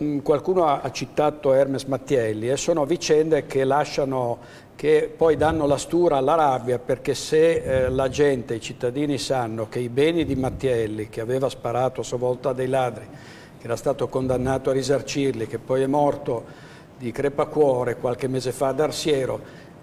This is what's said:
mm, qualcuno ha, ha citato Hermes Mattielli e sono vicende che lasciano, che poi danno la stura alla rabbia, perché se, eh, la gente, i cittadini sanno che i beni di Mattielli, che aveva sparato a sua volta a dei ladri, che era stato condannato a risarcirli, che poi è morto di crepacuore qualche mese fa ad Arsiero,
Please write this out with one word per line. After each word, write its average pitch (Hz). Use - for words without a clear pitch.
mm, 147
qualcuno 160
ha, 139
ha 127
citato 147
Hermes 135
Mattielli 120
e 139
sono 165
vicende 156
che 135
lasciano, 131
che 156
poi 160
danno 151
la 139
stura 165
alla 135
rabbia, 127
perché 135
se, 143
eh, 127
la 131
gente, 131
i 110
cittadini 131
sanno 113
che -
i 123
beni 151
di 135
Mattielli, 117
che -
aveva 127
sparato 123
a -
sua 127
volta 123
a 127
dei 127
ladri, 127
che -
era 117
stato 131
condannato 131
a -
risarcirli, 131
che 113
poi 131
è -
morto 139
di 123
crepacuore 139
qualche 127
mese 131
fa 135
ad 131
Arsiero, 135